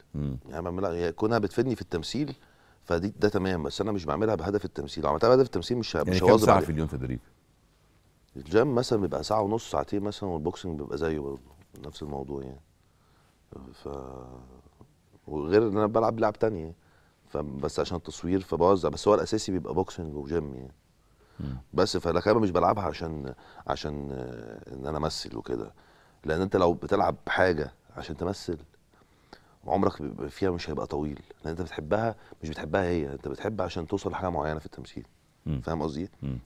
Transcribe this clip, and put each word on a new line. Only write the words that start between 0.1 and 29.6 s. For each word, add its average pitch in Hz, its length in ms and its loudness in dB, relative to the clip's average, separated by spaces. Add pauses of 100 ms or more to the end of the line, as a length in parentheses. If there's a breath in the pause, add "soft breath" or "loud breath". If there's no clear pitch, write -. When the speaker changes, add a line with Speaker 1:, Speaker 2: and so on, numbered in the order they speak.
Speaker 1:
مم. 71 240 -2 (100)
Speaker 2:
يعني 73 140 -8
بعملها، 90 300 -2
هي 85 200 0
كونها 110 260 2
بتفيدني 120 360 2
في - 80 -6
التمثيل، 131 520 -4 (500 soft breath)
فدي، 87 360 0
ده 104 80 6
تمام، 95 340 2
بس 71 180 -4
انا 104 120 0
مش 95 120 -4
بعملها 95 300 2
بهدف 98 300 -2
التمثيل. 73 400 -6
لو 71 60 4
عملتها 82 180 4
بهدف 131 180 8
التمثيل 113 320 -2
مش 110 180 -4
ه-، - 20 4
Speaker 1:
يعني 76 120 2
Speaker 2:
مش 92 100 4
Speaker 1:
كام 90 80 6
Speaker 2:
هواظب 110 180 10
Speaker 1:
ساعه 117 80 10
Speaker 2:
عليها. 87 120 6
Speaker 1:
في 80 60 -2
اليوم 78 160 0
تدريب؟ 64 320 -6 (1160)
Speaker 2:
الجيم 101 380 4
مثلا 117 260 2
بيبقى 73 220 0
ساعه 107 180 2
ونص، 107 300 0
ساعتين 85 320 0
مثلا، 104 260 -6
والبوكسنج 85 500 -4
بيبقى 71 200 -6
زيه 80 200 0
برضه، 69 220 -6 (460)
نفس 78 160 -14
الموضوع 69 400 -8
يعني. 67 180 -12 (1120 soft breath)
ف، - 160 -16 (1400)
وغير 76 420 4
ان 98 80 0
انا 107 100 4
بلعب 113 340 2
لعب 107 120 4
تانية، 90 420 -2 (540 soft breath)
فبس 73 520 -4
عشان 76 160 -2
التصوير 85 440 -2
فبوزع، 87 480 4
بس 73 200 0
هو 104 60 8
الاساسي 104 380 0
بيبقى 90 220 -4
بوكسنج 82 420 -2
وجيم 73 380 -4
يعني. 65 180 -12 (680 loud breath)
Speaker 1:
مم. 69 160 -6 (180)
Speaker 2:
بس 92 220 4
فالكاميرا 90 460 4
مش 101 80 2
بلعبها 92 340 4
عشان، 76 500 -6 (320 loud breath)
عشان، 71 460 -4
آه، 58 600 -12
ان 67 120 -10
انا 76 120 -4
امثل - 380 -4
وكده، 58 360 -6 (520 soft breath)
لان 78 160 0
انت 98 160 0
لو 90 160 6
بتلعب 85 440 0 (120)
حاجه 80 440 2 (240)
عشان 76 200 -10
تمثل 87 420 -4 (1080 soft breath)